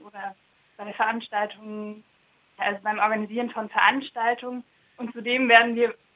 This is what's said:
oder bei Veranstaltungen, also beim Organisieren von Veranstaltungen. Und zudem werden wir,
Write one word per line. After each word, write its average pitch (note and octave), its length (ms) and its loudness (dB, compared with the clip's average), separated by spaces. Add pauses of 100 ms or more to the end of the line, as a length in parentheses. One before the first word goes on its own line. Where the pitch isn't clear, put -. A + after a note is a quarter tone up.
oder G3+ 300 -12 (420)
bei G#3 160 -10
Veranstaltungen, G#3+ 1080 -4 (540)
also G3 260 -4
beim G#3+ 160 -4
Organisieren G#3+ 520 -2
von G#3+ 180 -8
Veranstaltungen. A#3+ 960 0 (320)
Und A#3+ 160 -10
zudem A#3+ 360 0
werden A#3 280 8
wir, A#3 180 2 (220)